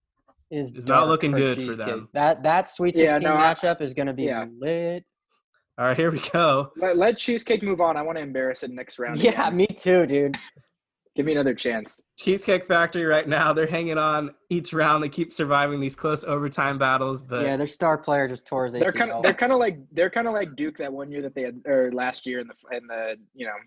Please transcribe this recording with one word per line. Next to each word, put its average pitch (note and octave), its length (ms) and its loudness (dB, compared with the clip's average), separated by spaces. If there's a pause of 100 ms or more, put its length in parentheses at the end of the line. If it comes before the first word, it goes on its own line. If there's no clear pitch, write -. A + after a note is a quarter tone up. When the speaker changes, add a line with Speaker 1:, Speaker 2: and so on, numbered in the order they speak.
(500)
Speaker 1:
Is C#3 240 -6
Speaker 2:
is B2 120 -12
not C3+ 120 4
Speaker 1:
dark D#3 100 4
Speaker 2:
looking D#3 240 2
Speaker 1:
for C3+ 60 2
Speaker 2:
good C3+ 200 2
for B2+ 60 -6
Speaker 1:
Cheesecake. A2 220 -6
Speaker 2:
them. A2+ 260 -8
Speaker 1:
That, D3+ 320 2
that E3+ 240 2
Sweet F3 260 0
Speaker 3:
Yeah, D#3+ 240 4
Speaker 1:
sixteen D#3+ 100 0
Speaker 3:
no, D3+ 80 2
I D#3+ 180 6
Speaker 1:
matchup E3+ 260 0
is C3 140 -6
gonna C#3 200 -2
be C#3 100 -4
Speaker 3:
yeah. A#2 200 -4 (140)
Speaker 1:
lit. E3+ 460 -4 (760)
Speaker 2:
All B2 80 0
right, B2+ 100 2
here E3 140 2
we D#3+ 100 -4
go. C#3+ 560 2
Speaker 3:
Let, F3+ 220 0
let G#3 200 4
Cheesecake A3+ 440 -2
move F#3+ 180 -2
on. E3 160 2
I D3 60 -2
wanna D#3+ 180 -6
embarrass C3 420 -4
it B2+ 80 -10
next B2 280 -14
round A#2+ 200 -6
Speaker 1:
Yeah, G#3+ 120 6 (180)
Speaker 3:
again. F3 80 -2
Speaker 1:
me F#3+ 100 4
too, F#3 400 4
dude. C#3+ 300 0 (800)
Speaker 3:
Give C#3+ 100 0
me D#3 60 0
another C3+ 220 2
chance. A2+ 460 -6 (180)
Speaker 2:
Cheesecake F#3+ 480 0
Factory E3+ 380 2
right D#3 220 2
now, D3+ 260 2
they're D#3 140 2
hanging E3 320 -2
on D3+ 320 0 (180)
each F3 240 -4
round. D#3 300 2
They D3 60 -4
keep E3 240 -6
surviving C#3+ 480 0
these C3+ 160 -4
close D3+ 260 -2
overtime C#3+ 560 -2
battles, C3 440 0
but B2 220 -4
Speaker 1:
Yeah, C3+ 120 0
their C#3+ 100 -2
star D#3 320 0
player C#3+ 300 0
just B2 180 -10
tore C3 180 -2
his A#2+ 100 -6
Speaker 3:
They're E3+ 160 2
Speaker 1:
A - 20 -8
C - 80 -6
L. A#3 60 2
Speaker 3:
kinda, A#2 160 -6
they're - 120 4
kinda B3+ 220 2
like, G#3 220 0 (120)
they're E3 200 2
kinda A#3 200 -2
like G3 240 -4
Duke D3+ 240 -6
that C#3+ 140 -6
one C#3 180 -10
year C#3+ 120 -8
that C3+ 120 -10
they C3+ 80 -6
had, B2 240 -8
or C3 260 2
last B2 340 -4
year B2 140 -6
in A#2+ 80 -12
the, B2 280 -12
in A#2+ 100 -10
the, A2+ 300 -6 (180)
you B2+ 100 -12
know, A2 80 -8 (140)